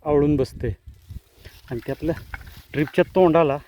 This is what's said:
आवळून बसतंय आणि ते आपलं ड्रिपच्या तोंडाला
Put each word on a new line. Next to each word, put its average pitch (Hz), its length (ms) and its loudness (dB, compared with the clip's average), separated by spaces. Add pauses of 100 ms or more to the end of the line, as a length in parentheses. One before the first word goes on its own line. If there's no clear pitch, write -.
आवळून 147 320 2
बसतंय 127 360 -4 (960)
आणि 120 160 -8
ते 139 60 -6
आपलं 156 200 -6 (600)
ड्रिपच्या 151 320 0 (100)
तोंडाला 160 540 4